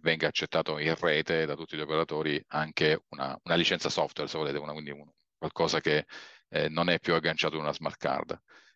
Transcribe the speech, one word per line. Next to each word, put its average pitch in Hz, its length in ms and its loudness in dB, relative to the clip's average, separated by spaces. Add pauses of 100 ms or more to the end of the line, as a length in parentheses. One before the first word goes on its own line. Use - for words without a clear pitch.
venga 80 240 2
accettato 78 520 0
in 78 180 2
rete 80 500 2
da 73 80 -2
tutti 78 240 -8
gli - 20 -4
operatori 78 680 0
anche - 600 0
una, 67 360 -6
una 85 100 0
licenza 85 340 2
software, 73 400 -2
se - 80 -6
volete, 73 220 -2
una, 73 140 -8
quindi 76 180 -10
un, 73 180 -14 (300)
qualcosa 80 420 0
che, 76 240 2 (460)
eh, 78 180 2
non 82 220 2
è 85 80 4
più 87 160 2
agganciato 80 420 2
a 78 40 -2
una 73 120 0
smart 78 240 -6
card. - 420 -2 (380)